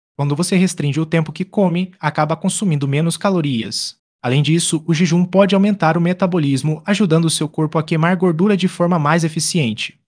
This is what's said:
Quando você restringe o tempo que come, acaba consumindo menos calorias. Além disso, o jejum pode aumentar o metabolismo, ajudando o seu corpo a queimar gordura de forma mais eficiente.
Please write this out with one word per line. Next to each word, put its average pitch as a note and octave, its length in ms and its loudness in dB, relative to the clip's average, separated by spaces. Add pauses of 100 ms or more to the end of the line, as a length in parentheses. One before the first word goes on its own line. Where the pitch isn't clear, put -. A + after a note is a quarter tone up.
(180)
Quando C#3+ 180 -2
você F3+ 200 -2
restringe D#3 440 0
o D#3+ 60 -2
tempo D#3 280 -2
que F#3 100 -6
come, F#3 560 -2
acaba D#3+ 360 -2
consumindo D#3 520 -2
menos D#3 300 0
calorias. C#3+ 800 -4 (240)
Além B2+ 200 0
disso, D#3+ 460 0
o E3+ 60 2
jejum F3 300 2
pode F#3+ 300 2
aumentar G3 440 2
o F3 40 0
metabolismo, D#3 800 0
ajudando E3+ 420 2
o D#3+ 40 0
seu D3+ 180 -2
corpo D#3 300 -4
a D#3 60 0
queimar E3 340 0
gordura F3+ 400 2
de F3+ 100 0
forma F3 300 0
mais D#3 260 2
eficiente. D#3 760 -2 (100)